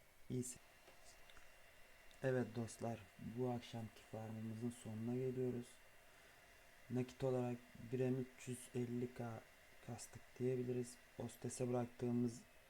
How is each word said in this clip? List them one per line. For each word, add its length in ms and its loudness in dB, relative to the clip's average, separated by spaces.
İyi 120 2
se- 160 -6
Evet 240 6
dostlar, 420 -2
bu 120 2
akşamki 540 -4
farmımızın 580 -2
sonuna 460 -2
geliyoruz. 500 2
Nakit 340 2
olarak 340 2
bir 80 4
M 180 6
üç 300 -4
yüz 100 -2
elli 400 2
K 260 -2
kastık 360 -8
diyebiliriz. 560 2
Hostes'e 520 0
bıraktığımız 720 4